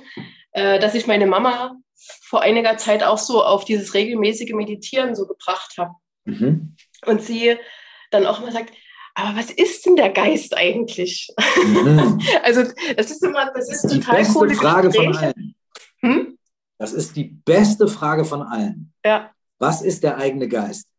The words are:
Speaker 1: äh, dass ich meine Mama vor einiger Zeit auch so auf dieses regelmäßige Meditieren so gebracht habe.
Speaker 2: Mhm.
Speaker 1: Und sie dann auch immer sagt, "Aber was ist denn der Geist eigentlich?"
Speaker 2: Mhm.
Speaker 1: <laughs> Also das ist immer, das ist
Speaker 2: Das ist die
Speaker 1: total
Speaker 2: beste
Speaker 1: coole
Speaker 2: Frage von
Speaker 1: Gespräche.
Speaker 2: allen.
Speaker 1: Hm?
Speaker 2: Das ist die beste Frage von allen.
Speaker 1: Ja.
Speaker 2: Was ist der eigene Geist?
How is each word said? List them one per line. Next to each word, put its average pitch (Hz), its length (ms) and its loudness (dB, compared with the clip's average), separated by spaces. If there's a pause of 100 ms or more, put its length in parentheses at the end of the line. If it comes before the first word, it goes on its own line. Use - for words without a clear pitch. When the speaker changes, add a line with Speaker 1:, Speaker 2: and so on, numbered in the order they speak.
(520)
Speaker 1:
äh, 196 280 2
dass 214 160 0
ich 233 120 -2
meine 208 200 4
Mama 247 480 0 (460)
vor - 200 -2
einiger 226 360 2
Zeit 214 260 0
auch 214 140 2
so 220 260 0
auf 202 220 2
dieses 208 280 -2
regelmäßige 220 600 -2
Meditieren 214 640 -4
so 196 120 -6
gebracht - 500 -8
habe. 175 140 -6 (340)
Speaker 2:
Mhm. 120 500 -2 (300)
Speaker 1:
Und 214 160 0
sie 233 360 0 (540)
dann 202 140 2
auch 214 160 -2
immer 240 100 -12
sagt, 226 220 -8 (420)
"Aber 202 220 -6
was 233 140 -8
ist - 340 -2
denn 359 100 6
der 240 140 4
Geist 202 480 -2
eigentlich?" - 720 -4 (340)
Speaker 2:
Mhm. 147 560 4 (120)
Speaker 1:
<laughs> 359 120 2
Also 247 200 4 (320)
das 220 160 -2
ist - 120 -8
immer, 277 300 -2
das - 160 -6
ist - 140 -6
Speaker 2:
Das - 80 2
ist 285 40 0
die 254 40 2
Speaker 1:
total - 200 2
Speaker 2:
beste 214 140 4
Speaker 1:
coole 196 220 4
Speaker 2:
Frage 180 360 4
von 165 160 4
Speaker 1:
Gespräche. - 280 -2
Speaker 2:
allen. - 200 -14 (460)
Speaker 1:
Hm? 254 360 0 (420)
Speaker 2:
Das 107 140 -8
ist - 220 -6
die 151 80 -4
beste 208 640 2
Frage 156 380 -2
von 143 160 -6
allen. 107 520 -8 (120)
Speaker 1:
Ja. 214 260 0 (280)
Speaker 2:
Was 156 220 -2
ist 180 220 -4
der 139 140 0
eigene 135 300 -4
Geist? 107 400 -6 (120)